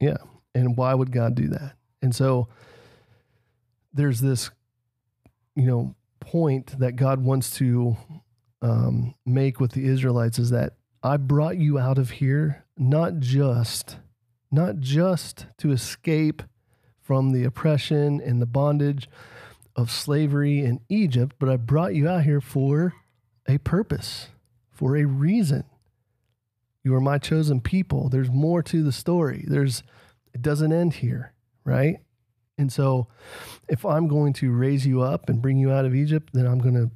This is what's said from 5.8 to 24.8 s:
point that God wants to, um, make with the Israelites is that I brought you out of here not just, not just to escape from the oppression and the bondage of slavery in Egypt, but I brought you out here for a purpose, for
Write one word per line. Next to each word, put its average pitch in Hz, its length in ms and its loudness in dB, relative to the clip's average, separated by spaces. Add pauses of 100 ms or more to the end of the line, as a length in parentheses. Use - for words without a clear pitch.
point 135 580 -2
that 123 180 0
God 135 260 2
wants 131 340 0
to, 120 400 2 (680)
um, 120 520 0 (100)
make 131 360 0
with 123 120 0
the 131 140 -2
Israelites 123 520 0
is 120 120 0
that 123 240 -2 (280)
I 135 140 0
brought 143 420 0
you 147 200 2
out 131 200 0
of 127 120 0
here 143 540 -2 (120)
not 160 440 0
just, 127 800 -2 (520)
not 175 280 0
just 156 680 -2 (120)
to 151 140 0
escape 151 720 -2 (580)
from 135 320 0
the 123 120 2
oppression 147 760 0
and 120 220 -2
the 120 40 -2
bondage 143 600 0 (680)
of 117 140 -2
slavery 143 720 0
in 123 240 -2
Egypt, 139 500 0
but 135 100 0
I 131 80 2
brought 147 380 0
you 151 140 2
out 175 160 2
here 147 160 2
for 143 540 0 (540)
a 135 100 4
purpose, - 720 -4 (440)
for 139 240 0